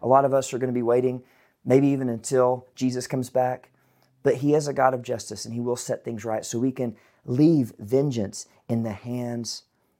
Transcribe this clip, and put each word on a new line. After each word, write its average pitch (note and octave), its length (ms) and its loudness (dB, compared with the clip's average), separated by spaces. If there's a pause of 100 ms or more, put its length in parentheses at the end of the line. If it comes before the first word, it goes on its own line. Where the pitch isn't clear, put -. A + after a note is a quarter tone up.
A A#2 60 -4
lot C3+ 160 6
of C3+ 100 2
us C3+ 200 0
are B2+ 40 -4
gonna B2+ 140 -2
be A#2+ 120 -2
waiting, B2+ 400 2 (420)
maybe C#3 220 6
even C3+ 200 0
until B2 680 0
Jesus B2 320 -2
comes B2+ 220 -4
back. B2+ 420 -2 (500)
But C3+ 140 2
he C#3+ 180 2
is D3 160 0
a C3+ 40 -6
God C3 200 2
of B2 80 -4
justice, A#2 420 -8
and A2+ 100 -10
he A#2 60 -6
will A#2+ 160 -2
set - 300 -6
things A2+ 180 -8
right A2 220 -4
so A#2+ 120 -6
we B2+ 140 0
can B2 240 -6 (300)
leave C#3 540 4
vengeance A#2 680 -2 (220)
in A2+ 140 0
the A2 100 -4
hands A#2+ 680 -8 (360)